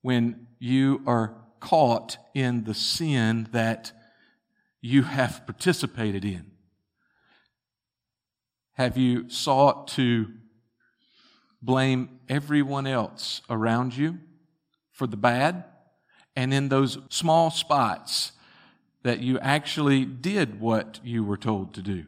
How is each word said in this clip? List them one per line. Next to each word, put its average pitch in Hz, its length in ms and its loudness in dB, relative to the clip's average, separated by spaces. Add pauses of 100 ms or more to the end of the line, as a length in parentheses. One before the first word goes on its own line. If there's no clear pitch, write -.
When 120 460 0 (120)
you 135 460 2
are 117 300 2 (260)
caught 127 560 2 (160)
in 123 320 -2
the 110 80 -6
sin 113 760 0
that 113 420 -2 (880)
you 127 220 4
have 131 440 -2
participated 110 800 -2
in, 90 280 -8 (2250)
have 123 220 0
you 127 320 2
sought - 600 2
to 120 440 0 (1300)
blame 131 680 0
everyone 139 580 -2
else - 640 -4
around 117 460 0
you 160 220 -2 (760)
for 131 140 -6
the 110 100 -6
bad, 127 480 0 (680)
and 131 200 0
in 139 160 2
those 135 260 2 (140)
small 165 400 2
spots - 840 -2 (680)
that 120 180 -2
you 127 180 -2
actually 143 680 2
did 131 560 -4
what 110 440 -2
you 117 180 -4
were 101 140 -2
told 98 380 -4
to 98 80 -12
do? 92 260 -6